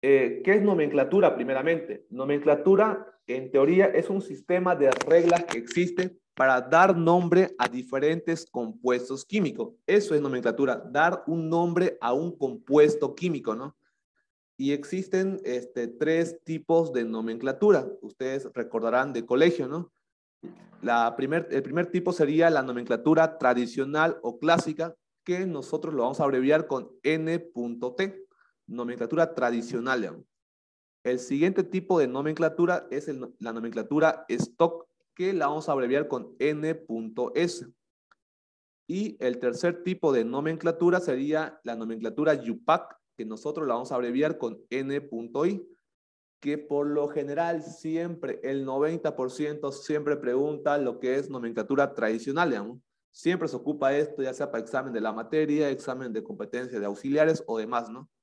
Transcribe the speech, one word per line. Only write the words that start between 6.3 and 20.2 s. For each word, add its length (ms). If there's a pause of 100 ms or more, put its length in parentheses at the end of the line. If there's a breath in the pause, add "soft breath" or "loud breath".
para 280
dar 340
nombre 640
a 100
diferentes 800
compuestos 760
químicos. 480 (120)
Eso 280
es 80
nomenclatura, 540
dar 500
un 240
nombre 500
a 140
un 240
compuesto 760
químico, 400
¿no? 220 (800)
Y 160
existen, 720
este, 440
tres 540
tipos 520
de 100
nomenclatura. 840 (140)
Ustedes 540
recordarán 580
de 140
colegio, 420
¿no? 240 (880)